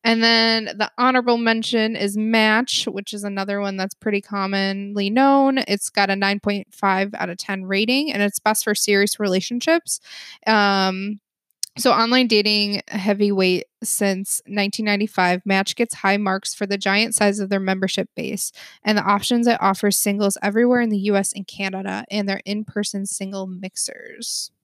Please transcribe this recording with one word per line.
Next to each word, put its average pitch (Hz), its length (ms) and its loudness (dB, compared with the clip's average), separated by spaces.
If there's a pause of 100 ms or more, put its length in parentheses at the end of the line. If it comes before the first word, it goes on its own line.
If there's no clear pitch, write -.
And 226 200 2
then 226 420 4 (140)
the 214 180 -2
honorable 247 400 2
mention 226 580 0
is 202 220 -4
Match, 220 680 2
which 196 260 -8
is 202 100 -10
another 202 380 -6
one 196 160 -4
that's 190 160 -4
pretty 202 300 -4
commonly 196 880 -2
known. 269 480 4 (100)
It's - 220 -2
got 202 180 2
a 196 80 0
nine 202 240 0
point 202 320 -4
five 196 400 0
out 185 160 -6
of 175 80 -8
ten 190 300 -8
rating, 226 440 0
and 202 120 -2
it's 202 160 0
best - 260 0
for 208 100 0
serious 202 460 0
relationships. 233 800 0 (460)
Um, 202 720 2 (560)
so - 160 4
online 240 360 4
dating 208 600 2
heavyweight 196 760 2 (180)
since 196 640 -2
nineteen 202 400 -2
ninety-five, 190 580 2
Match 190 320 0
gets - 200 -2
high 196 200 2
marks 190 380 -2
for - 100 -4
the 196 140 -4
giant 202 360 0
size 202 240 2
of 196 120 -4
their 196 100 0
membership 190 560 -2
base - 360 -6 (300)
and 214 140 0
the 202 60 2
options 220 440 2
it 233 140 2
offers 196 380 2
singles 202 440 0
everywhere 240 380 4
in 233 80 0
the 214 120 0
U 202 160 2
S 196 180 0
and 196 120 -10
Canada 190 640 -6
and 202 160 -2
their 196 200 -4
in-person 208 580 -4
single 196 420 -8
mixers. - 1040 -10 (140)